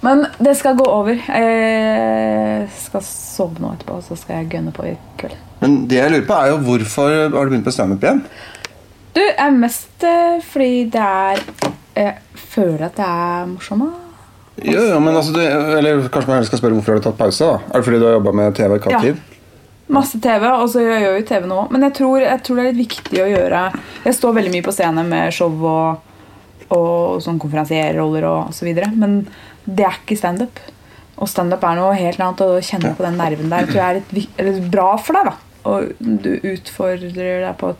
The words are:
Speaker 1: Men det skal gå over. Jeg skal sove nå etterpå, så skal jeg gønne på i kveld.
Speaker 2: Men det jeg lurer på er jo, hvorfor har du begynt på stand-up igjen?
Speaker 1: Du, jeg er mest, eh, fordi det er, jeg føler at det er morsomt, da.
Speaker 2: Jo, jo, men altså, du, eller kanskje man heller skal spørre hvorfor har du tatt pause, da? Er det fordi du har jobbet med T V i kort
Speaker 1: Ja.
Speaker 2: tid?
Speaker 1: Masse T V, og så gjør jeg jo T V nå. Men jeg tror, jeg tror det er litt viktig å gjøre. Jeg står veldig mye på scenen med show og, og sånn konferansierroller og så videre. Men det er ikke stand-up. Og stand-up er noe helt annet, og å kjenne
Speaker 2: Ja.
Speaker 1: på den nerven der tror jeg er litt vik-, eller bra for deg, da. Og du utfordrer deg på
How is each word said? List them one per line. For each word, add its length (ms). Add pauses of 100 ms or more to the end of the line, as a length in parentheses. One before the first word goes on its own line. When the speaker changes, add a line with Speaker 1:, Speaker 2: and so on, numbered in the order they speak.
Speaker 1:
Men 320
det 220
skal 180
gå 100
over. 320 (540)
Jeg 1040
skal 300
sove 560
nå 120
etterpå, 280
så 160
skal 240
jeg 120
gønne 220
på 100
i 80 (240)
kveld. 200 (220)
Speaker 2:
Men 160 (120)
det 120
jeg 140
lurer 160
på 80
er 140
jo, 100
hvorfor 500
har 220
du 200
begynt 140
på 80
stand-up 300
igjen? 160 (880)
Speaker 1:
Du, 120
jeg 140
er 160
mest, 540
eh, 360
fordi 440
det 160
er, 400 (540)
jeg 200 (380)
føler 340
at 100
det 100
er 420
morsomt, 400
da. 180 (500)
Speaker 2:
Jo, 260
jo, 160
men 180
altså, 160
du, 80
eller 640
kanskje 260
man 80
heller 120
skal 100
spørre 180
hvorfor 160
har 80
du 60
tatt 120
pause, 280
da? 120 (120)
Er 80
det 80
fordi 140
du 40
har 120
jobbet 200
med 200
T 100
V 80
i 80
kort 100
Speaker 1:
Ja. 80
Speaker 2:
tid? 200 (680)
Speaker 1:
Masse 320
T 180
V, 100
og 200
så 140
gjør 160
jeg 80
jo 200
T 120
V 100
nå. 120 (100)
Men 100
jeg 120
tror, 280
jeg 220
tror 160
det 60
er 40
litt 120
viktig 400
å 100
gjøre. 300 (440)
Jeg 100
står 220
veldig 160
mye 140
på 80
scenen 340
med 240
show 220 (100)
og, 480 (560)
og 540
sånn 180
konferansierroller 840
og 260
så 140
videre. 260
Men 240 (480)
det 220
er 100
ikke 220
stand-up. 420 (560)
Og 120
stand-up 340
er 140
noe 180
helt 240
annet, 220
og 180
å 40
kjenne 280
Speaker 2:
Ja. 40
Speaker 1:
på 100
den 120
nerven 320
der 160
tror 160
jeg 80
er 100
litt 140
vik-, 240
eller 320
bra 280
for 200
deg, 140
da. 40 (360)
Og 280
du 320 (220)
utfordrer 880
deg 140
på 220